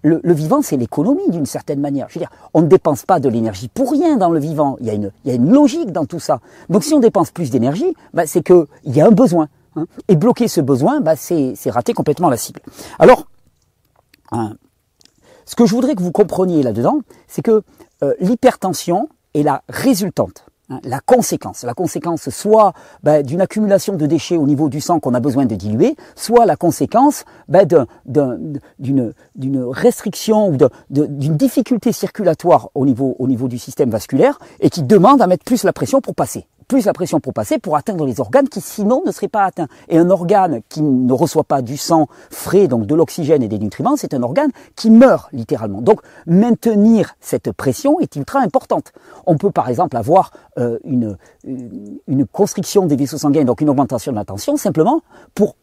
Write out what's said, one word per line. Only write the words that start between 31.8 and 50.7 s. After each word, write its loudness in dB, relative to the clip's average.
circulatoire 0
au 0
niveau, 0
au -2
niveau -2
du -6
système -4
vasculaire 0
et 2
qui -4
demande 6
à 2
mettre 0
plus -2
la 2
pression 0
pour -8
passer. -6
Plus 0
la 0
pression -2
pour -8
passer, -4
pour -4
atteindre -2
les -4
organes 0
qui -8
sinon -2
ne -2
seraient -8
pas -2
atteints. -4
Et 2
un 4
organe 0
qui -6
ne 2
reçoit 0
pas -2
du -8
sang 0
frais, 0
donc -2
de 0
l'oxygène 0
et -4
des -4
nutriments, -2
c'est -8
un -4
organe -2
qui 0
meurt 8
littéralement. -6
Donc 2
maintenir 2
cette -6
pression -2
est -4
ultra -4
importante. -2
On 2
peut -2
par -2
exemple -2
avoir, 2
euh, -2